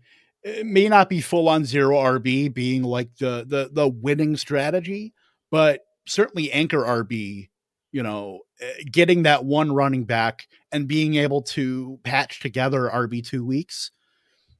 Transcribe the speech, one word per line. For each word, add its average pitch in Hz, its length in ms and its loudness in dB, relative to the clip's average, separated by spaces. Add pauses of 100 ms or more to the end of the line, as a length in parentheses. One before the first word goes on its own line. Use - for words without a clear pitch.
(440)
it 220 220 -10
may 208 240 4
not 196 180 6
be 180 140 -2
full 170 260 2
on 160 160 4
zero 139 340 4
R 131 220 4
B 131 300 0
being, 127 340 -2
like, 123 320 -4
the, 123 320 -4
the, 139 240 -4
the 147 160 2
winning 147 480 0
strategy, 175 800 -4 (380)
but 156 340 4 (200)
certainly 170 460 -2
anchor 143 340 0
R 117 200 0
B, 101 440 -8 (440)
you 131 100 -4
know, 101 380 -8 (180)
eh, 131 320 -12
getting 175 320 4
that 143 220 4
one 147 260 0
running 139 320 0
back 113 440 -2 (260)
and 147 120 -2
being 151 300 0
able 139 280 0
to 131 600 -6
patch 135 380 -4
together 127 500 -2
R 120 160 -2
B 117 140 -6
two 120 240 -6
weeks. 135 460 -6 (680)